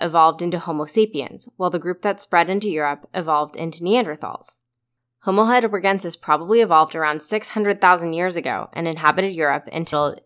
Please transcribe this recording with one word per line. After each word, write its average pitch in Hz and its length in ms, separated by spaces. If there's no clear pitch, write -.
evolved 160 400
into 175 160
Homo 156 260
sapiens, 214 720
while 180 140
the 175 80
group 175 240
that 202 180
spread 170 300
into 202 180
Europe 147 460
evolved 151 420
into 165 240
Neanderthals. 175 760
Homo 196 240
heidelbergensis 202 760
probably 170 400
evolved 160 340
around 156 280
six 214 280
hundred 202 300
thousand 175 320
years 175 240
ago 131 360
and 170 140
inhabited 160 460
Europe 147 400
until 151 540